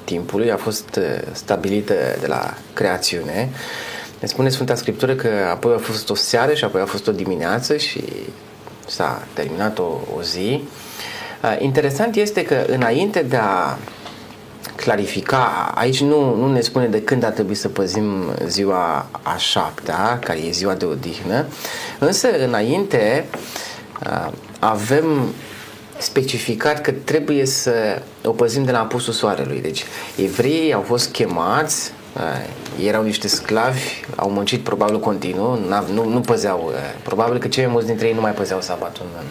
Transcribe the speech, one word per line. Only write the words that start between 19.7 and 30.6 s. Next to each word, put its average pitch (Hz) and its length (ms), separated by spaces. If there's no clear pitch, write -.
care 82 160
e 82 120
ziua 92 220
de 90 120
odihnă, 87 600
însă 175 280
înainte, 123 800
uh, - 260
avem 127 720
specificat 131 840
că 143 100
trebuie 147 540
să 113 560
o 113 80
păzim 117 320
de 127 80
la 120 80
apusul 117 340
soarelui. 71 480
Deci, - 220
evreii 131 580